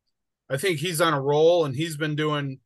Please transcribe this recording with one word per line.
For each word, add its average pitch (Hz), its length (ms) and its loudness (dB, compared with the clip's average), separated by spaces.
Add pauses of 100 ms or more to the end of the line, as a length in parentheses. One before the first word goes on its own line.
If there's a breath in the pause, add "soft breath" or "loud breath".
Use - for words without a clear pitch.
(500)
I 135 80 -6
think 170 220 -2
he's 165 220 -2
on 165 120 2
a 139 80 -2
roll 156 440 4
and 135 100 -4
he's 156 220 -4
been 151 180 -4
doing 147 500 -4